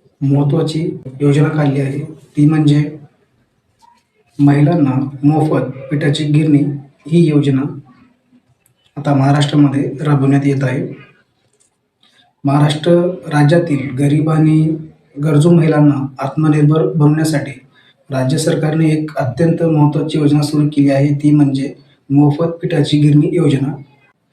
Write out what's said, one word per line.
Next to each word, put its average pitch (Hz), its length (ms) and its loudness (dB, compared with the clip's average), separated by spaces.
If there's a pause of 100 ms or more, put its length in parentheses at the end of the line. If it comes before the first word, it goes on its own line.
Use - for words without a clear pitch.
(200)
महत्त्वाची 147 760 -2 (220)
योजना 143 280 2
काढली 143 320 -2
आहे, 139 240 -6
ती - 420 -2
म्हणजे 147 520 0 (1400)
महिलांना 143 720 2 (140)
मोफत 147 380 0 (280)
पिठाची 151 340 -2
गिरणी 147 400 2 (420)
ही 160 220 2
योजना 139 340 0 (1300)
आता 143 180 -2
महाराष्ट्रामध्ये 143 760 2 (100)
राबवण्यात 139 440 2
येत 139 200 0
आहे. 127 240 -4 (1600)
महाराष्ट्र 147 480 0 (160)
राज्यातील 147 880 0
गरीब 147 340 0
आणि 156 460 2 (480)
गरजू 156 260 2
महिलांना 147 560 2 (120)
आत्मनिर्भर 151 680 0
बनवण्यासाठी 151 720 -2 (500)
राज्य 135 280 -2
सरकारने 156 500 -2
एक 156 280 -4
अत्यंत 165 460 -2
महत्त्वाची 151 560 0
योजना 147 240 2
सुरू 147 260 -2
केली 139 220 0
आहे, 139 240 0
ती 147 160 0
म्हणजे 139 440 0 (360)
मोफत 143 340 2
पिठाची 147 560 -2
गिरणी 147 320 4
योजना. 143 420 0 (580)